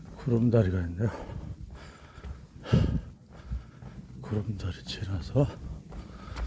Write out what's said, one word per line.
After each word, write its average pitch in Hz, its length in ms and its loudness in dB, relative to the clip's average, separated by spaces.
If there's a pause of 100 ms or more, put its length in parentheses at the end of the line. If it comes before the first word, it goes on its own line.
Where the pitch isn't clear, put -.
(160)
구름다리가 113 720 6
있네요. 90 220 0 (3000)
구름다리 101 640 -2
지나서 - 640 2 (1000)